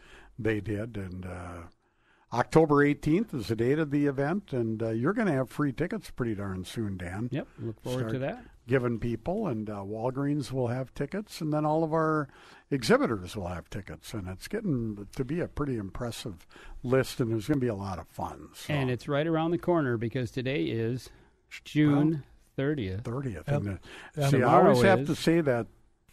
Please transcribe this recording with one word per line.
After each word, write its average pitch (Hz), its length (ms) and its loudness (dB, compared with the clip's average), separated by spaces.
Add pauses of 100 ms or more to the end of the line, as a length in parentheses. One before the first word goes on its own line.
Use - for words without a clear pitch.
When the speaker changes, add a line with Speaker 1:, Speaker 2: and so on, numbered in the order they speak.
(400)
Speaker 1:
they 107 220 0
did. 107 360 -6
And, 92 280 -8
uh, 87 380 -12 (720)
October 147 480 6
eighteenth 147 520 2
is 120 160 -4
the 113 80 0
date 123 200 2
of 156 140 -2
the 143 140 2
event, 143 480 -2
and, 113 280 -2
uh, 113 100 -2
you're 120 200 0
gonna 214 220 0
have 131 160 0
free 147 240 -2
tickets - 380 -6
pretty 117 220 -2
darn 95 300 -4
soon, 101 320 -6
Dan. 92 340 -6
Speaker 2:
Yep, - 180 -4 (120)
look 117 220 -8
forward 127 200 -4
Speaker 1:
Start 113 120 -4
Speaker 2:
to 131 60 -4
that. 156 260 -6 (220)
Speaker 1:
giving 120 320 0
people, 160 480 -4
and, 110 220 -4
uh, 104 140 -8
Walgreens 127 680 -2
will 131 160 0
have 127 240 -6
tickets, - 480 -8
and 156 100 -4
then 151 140 0
all 156 180 2
of 156 100 -2
our 156 360 2 (400)
exhibitors 131 680 2
will 92 140 -6
have 87 200 -8
tickets, - 440 -12
and 95 160 -6
it's 95 180 -12
getting 120 680 -4
to 139 120 -4
be 160 160 -4
a 117 80 -4
pretty 139 260 -4
impressive 107 720 -8 (360)
list, 127 360 2
and 113 140 0
there's 110 160 -2
gonna 147 100 2
be 123 80 2
a 113 80 -2
lot 98 240 -6
of - 80 -14
fun. - 460 -10
So. - 200 -8
Speaker 2:
And 135 160 0
it's 123 200 -4
right 147 180 0
around 165 240 0
the 175 60 2
corner 151 400 2
because 117 340 -4
today 135 360 -2
is 117 420 -4 (560)
June 147 460 4
Speaker 1:
Well, 151 100 -2 (340)
Speaker 2:
thirtieth. 131 480 -2
Speaker 1:
thirtieth. 117 460 -6
Speaker 3:
Yep. 143 120 2
Speaker 1:
And, 101 60 -2
uh, 95 100 -6 (380)
Speaker 3:
Yep. 143 160 2
Speaker 1:
see, 143 60 6
I - 20 6
Speaker 2:
Tomorrow 123 300 8
Speaker 1:
always 127 140 8
have 190 180 8
Speaker 2:
is 143 80 -2
Speaker 1:
to 151 60 0
say 165 260 4
that 123 260 2 (460)